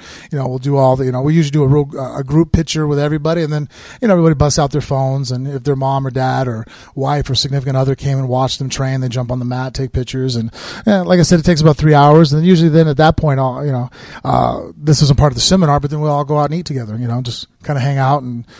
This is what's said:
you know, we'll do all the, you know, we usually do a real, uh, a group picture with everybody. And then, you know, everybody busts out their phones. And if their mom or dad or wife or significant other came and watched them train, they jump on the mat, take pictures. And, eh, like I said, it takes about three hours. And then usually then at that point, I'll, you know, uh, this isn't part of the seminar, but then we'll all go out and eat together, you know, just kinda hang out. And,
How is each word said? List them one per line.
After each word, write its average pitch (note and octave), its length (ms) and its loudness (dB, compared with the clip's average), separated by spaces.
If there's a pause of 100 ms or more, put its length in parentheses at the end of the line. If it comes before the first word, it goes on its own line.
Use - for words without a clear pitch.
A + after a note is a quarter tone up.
(320)
you D3+ 60 -4
know, C3 100 -4
we'll B2+ 120 -6
do C#3 180 -2
all C3 180 4
the, C3 100 -2
you C3 60 -2
know, B2+ 100 -4
we D3+ 120 2
usually D#3 180 2
do D3+ 120 2
a C3 40 2
real, C#3+ 300 2
uh, C3 220 -8
a C#3 40 -4
group D#3 280 0
picture D#3 360 -2
with C#3+ 120 0
everybody. D#3 440 0
And D3 80 -4
then, D3 160 -4 (340)
you B3+ 60 0
know, G3+ 60 4
everybody E3 220 4
busts D3 240 0
out C#3+ 120 0
their D3 100 -2
phones. C3+ 500 -2
And B2+ 160 -6
if C#3 160 -8
their C#3 120 0
mom C3+ 320 -2
or - 40 -6
dad B2+ 360 -2
or A2+ 180 -6 (300)
wife C#3 340 -2
or B2+ 60 -2
significant C3+ 420 -2
other C3+ 180 0
came C#3 220 -2
and C3 120 -2
watched B2+ 300 -2
them C3+ 100 -6
train, C3 320 -4
they B2+ 80 -2
jump A#2+ 220 -4
on B2+ 80 -4
the A#2+ 60 -6
mat, B2+ 280 -6
take C3 180 -6
pictures. C3 440 -4
And, A2+ 160 -4 (340)
eh, G3+ 160 2
like F3 180 2
I E3 40 6
said, E3+ 160 4
it D3+ 40 -2
takes E3 180 2
about D#3 160 6
three D3+ 160 4
hours. D3 380 6
And D3+ 100 0
then E3+ 60 2
usually E3+ 220 6
then D#3+ 180 4
at C#3+ 100 -2
that D#3 200 4
point, C#3 220 0
I'll, C3 260 -2
you C#3+ 60 -2
know, B2 180 -4 (340)
uh, C3 380 0 (160)
this D3 240 2
isn't C#3 160 2
part C#3+ 140 4
of B2 40 -4
the A#2+ 60 -4
seminar, D#3 380 2
but C#3+ 100 -4
then D3+ 120 -6
we'll D3+ 100 -2
all C#3+ 140 -2
go D3 120 -2
out D3 140 0
and E3+ 80 -4
eat D#3+ 60 -10
together, A2+ 320 -8
you A#2+ 100 -4
know, A#2+ 140 -4
just B2 260 -10 (160)
kinda C#3+ 180 -4
hang C#3 160 0
out. C3+ 240 2
And, A#2+ 240 -8 (140)